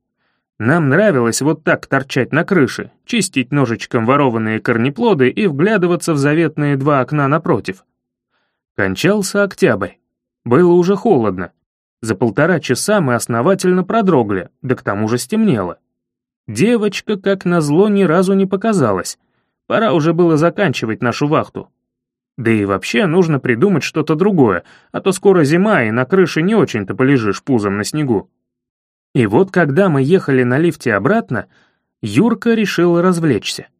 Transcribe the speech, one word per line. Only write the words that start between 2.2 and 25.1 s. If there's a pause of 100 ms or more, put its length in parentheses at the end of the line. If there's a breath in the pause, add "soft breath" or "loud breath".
на
крыше, (140)
чистить
ножичком
ворованные
корнеплоды
и
вглядываться
в
заветные
два
окна
напротив. (880)
Кончался
октябрь. (520)
Было
уже
холодно. (500)
За
полтора
часа
мы
основательно
продрогли, (120)
да
к
тому
же
стемнело. (680)
Девочка,
как
назло,
ни
разу
не
показалась. (460)
Пора
уже
было
заканчивать
нашу
вахту. (680)
Да
и
вообще
нужно
придумать
что-то
другое, (280 soft breath)
а
то